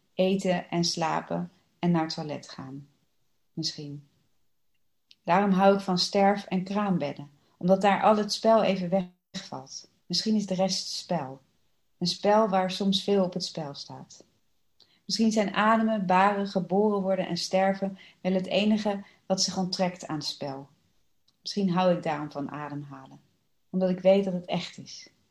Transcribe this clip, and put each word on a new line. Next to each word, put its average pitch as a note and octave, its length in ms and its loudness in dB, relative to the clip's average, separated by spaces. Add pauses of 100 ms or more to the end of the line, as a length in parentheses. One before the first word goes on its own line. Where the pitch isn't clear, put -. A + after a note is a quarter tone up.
(140)
eten F#3 560 0
en E3+ 140 0
slapen E3+ 680 -2 (280)
en F3 120 2
naar E3 120 4
het D#3+ 100 -6
toilet D3+ 360 -8
gaan, C3+ 380 -14 (680)
misschien. D3 540 -10 (1160)
Daarom G3 280 2
hou G3 240 4
ik G3+ 60 -2
van F#3 160 -2
sterf- G3+ 480 2
en F#3 180 -4
kraambedden, F3 680 -4 (280)
omdat F#3 240 2
daar G3 200 4
al G#3+ 160 6
het G#3 160 -2
spel A3 300 4
even F#3 480 0 (200)
wegvalt. - 640 -14 (120)
Misschien A3 300 -2
is G3+ 100 0
de F#3+ 80 -4
rest F#3 340 -2
spel. C3+ 540 -6 (560)
Een F3+ 100 -2
spel G#3 420 4
waar F#3 220 0
soms G3 320 0
veel G3+ 200 2
op F3+ 100 -4
het F3 100 -6
spel D3 300 -8
staat. - 500 -18 (800)
Misschien G#3+ 260 0
zijn G3+ 220 0
ademen, A3 520 2
baren, G3 420 4
geboren G3+ 540 2
worden F#3 260 0
en F3 100 -4
sterven G3 600 0 (240)
wel F#3 120 0
het F#3 120 0
enige G#3 580 0 (220)
wat F#3+ 160 0
zich - 160 -2
onttrekt F#3 500 -4
aan D3+ 140 -6
spel. C#3 460 -8 (720)
Misschien G3 280 -2
hou F3+ 260 4
ik D3+ 80 -6
daarom D3+ 280 -4
van C#3+ 200 -8
ademhalen. C#3+ 680 -12 (500)
Omdat F#3 200 0
ik F3+ 100 -2
weet G3 240 6
dat F#3+ 100 -2
het F3+ 120 -4
echt - 320 -6
is. - 320 -18 (220)